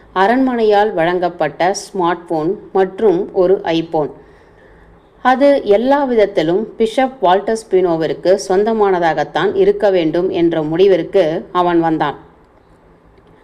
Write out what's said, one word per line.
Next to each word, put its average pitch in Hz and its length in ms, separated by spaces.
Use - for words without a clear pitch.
அரண்மனையால் 220 800
வழங்கப்பட்ட 175 800
ஸ்மார்ட் 180 560
போன் 170 320
மற்றும் 190 600
ஒரு 190 300
ஐபோன். 165 500
அது 262 420
எல்லா 247 400
விதத்திலும் 202 720
பிஷப் 254 460
வால்டர் 202 380
ஸ்பினோவிற்கு 170 800
சொந்தமானதாகத்தான் 185 1080
இருக்க 202 340
வேண்டும் 175 400
என்ற 165 320
முடிவிற்கு 170 880
அவன் 175 280
வந்தான். 160 400